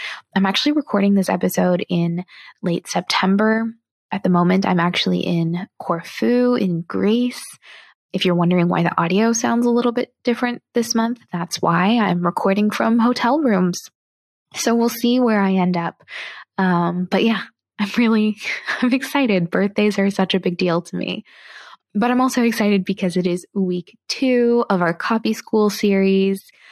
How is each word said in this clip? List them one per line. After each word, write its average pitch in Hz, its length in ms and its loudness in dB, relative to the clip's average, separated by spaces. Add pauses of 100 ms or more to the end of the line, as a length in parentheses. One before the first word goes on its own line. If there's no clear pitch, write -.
(360)
I'm 196 100 2
actually 240 260 0
recording 202 420 2
this 196 140 2
episode 180 600 0
in 170 360 -2 (380)
late 170 240 -4
September. 220 880 0 (380)
At 202 100 -4
the 185 60 0
moment, 180 380 2
I'm 185 120 2
actually 180 420 0
in 170 460 -2 (120)
Corfu 240 760 0
in 175 280 -2
Greece. 220 600 -2 (680)
If 190 120 -4
you're 180 100 2
wondering 175 340 2
why 175 140 0
the 170 180 -2
audio 196 320 2
sounds 233 340 0
a 240 40 2
little 240 220 2
bit 247 200 -4 (100)
different 240 400 -2 (120)
this 233 200 -2
month, 233 240 -2 (140)
that's 170 280 -6
why. 180 380 2
I'm 180 260 0
recording 196 460 0
from 226 280 0
hotel 247 420 2
rooms. 185 480 0 (640)
So 233 200 0
we'll 233 160 2
see 240 280 0
where 220 220 2
I 190 140 2
end 180 220 2
up. 170 260 -6 (560)
Um, 180 520 0
but 190 140 0
yeah, 220 180 0 (380)
I'm 196 160 -4
really, 220 400 2 (240)
<laughs> - 220 -6
I'm 247 100 2
excited. 240 580 0
Birthdays 202 480 0
are 196 120 2
such 190 240 -2
a 190 60 0
big 175 180 -4
deal 175 240 0
to - 120 -12
me. 180 300 -6 (720)
But 240 160 0
I'm 247 100 2
also 254 220 0
excited 208 420 2
because 190 320 -2
it 180 100 0
is 180 280 -4
week 180 440 -4 (100)
two 240 640 2
of 185 100 2
our 170 140 2
Copy 220 380 -2
School 214 380 0
series. 196 720 2 (300)